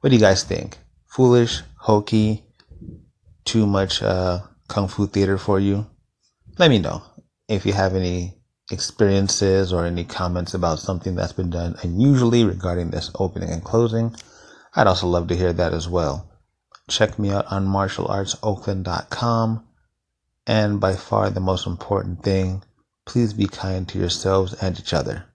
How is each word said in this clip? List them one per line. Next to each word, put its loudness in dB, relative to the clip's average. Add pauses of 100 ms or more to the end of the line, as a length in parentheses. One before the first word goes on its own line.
What 4
do 8
you 8
guys 6
think? -6 (300)
Foolish, 4 (140)
hokey, 0 (1000)
too 2
much, 0
uh, 0 (260)
kung -2
fu 0
theater 2
for 0
you? 0 (720)
Let 6
me 6
know. -2 (480)
If 0
you 2
have 2
any -2 (360)
experiences 2
or 0
any -4
comments -4
about -2
something -4
that's -4
been -4
done -4
unusually 4
regarding -2
this -6
opening -4
and -6
closing, 0 (580)
I'd 4
also 2
love 0
to -2
hear 0
that 0
as -4
well. -2 (580)
Check 0
me 0
out 0
on -2
martial -2
arts -4
oakland -4
dot -6
com. -2 (800)
And 2
by 2
far 0
the -4
most -2
important -6
thing, -2 (420)
please 0
be 0
kind -6
to -8
yourselves 0
and -4
each -8
other. -4